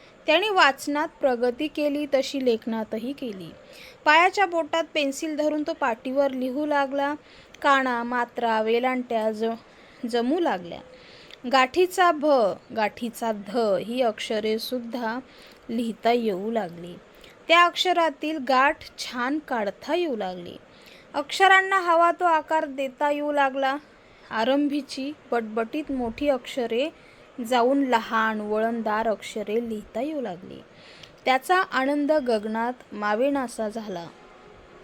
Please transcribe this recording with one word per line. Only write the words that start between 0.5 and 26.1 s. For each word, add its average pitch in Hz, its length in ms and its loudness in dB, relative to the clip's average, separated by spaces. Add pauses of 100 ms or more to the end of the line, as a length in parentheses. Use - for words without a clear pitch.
प्रगती 247 460 0
केली, 294 460 -2
तशी 269 320 0
लेखनातही 226 680 -4
केली. 196 360 -12 (560)
पायाच्या 359 400 6
बोटात 330 380 -2 (100)
पेन्सिल 294 420 -2
धरून 302 280 0
तो 330 100 -4
पाटीवर 269 580 0
लिहू 262 340 -4
लागला. 277 500 0 (460)
काना, 262 420 2
मात्रा, 240 580 -2
वेलांट्या 233 680 0
ज-, 226 800 -8
जमू 240 300 0
लागल्या. 185 400 -4 (720)
गाठीचा 349 600 4
भ, 302 140 0 (500)
गाठीचा 226 560 -4
ध 202 260 -6
ही 214 440 0
अक्षरे 220 580 -2
सुद्धा 233 600 -8 (500)
लिहिता 226 420 -2
येऊ 220 400 0
लागली. 175 420 -6 (540)
त्या 339 180 8
अक्षरातील 330 720 0 (100)
गाठ 269 500 2
छान 254 420 -4
काढता 233 560 -4
येऊ 339 200 -2
लागली. 185 420 -8 (560)
अक्षरांना 381 680 4
हवा 339 320 4
तो 349 140 0
आकार 320 400 2
देता 277 460 -2
येऊ 294 200 -2
लागला. 269 460 2 (540)
आरंभीची 269 800 -2 (200)
बटबटीत 233 600 -4
मोठी 262 380 -4